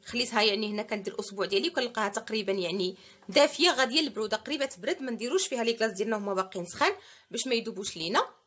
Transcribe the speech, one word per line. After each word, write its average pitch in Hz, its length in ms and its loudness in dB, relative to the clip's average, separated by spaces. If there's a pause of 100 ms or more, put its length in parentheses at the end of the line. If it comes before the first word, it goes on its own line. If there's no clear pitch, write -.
خليتها 233 380 0
يعني 214 280 2
هنا 208 120 -2
كندير 208 320 -4
الاسبوع 202 320 -2
ديالي 202 220 2
وكنلقاها 240 400 0
تقريباً 202 440 -2
يعني 185 440 -2 (320)
دافيه، 294 420 6
غاديه 262 300 2
للبروده، 220 360 -2
قريبه 254 300 -2
تبرد، 262 360 -4
ما 262 80 -4
نديروش 240 360 -2
فيها 240 180 -2
لي 233 80 2
كلاص 226 200 2
ديالنا 220 240 -2
هما 202 180 -2
باقيين 190 320 -2
سخان 339 260 2 (380)
باش 233 160 -4
ما 254 80 0
يذوبوش 202 420 -4
لينا. 185 300 2 (200)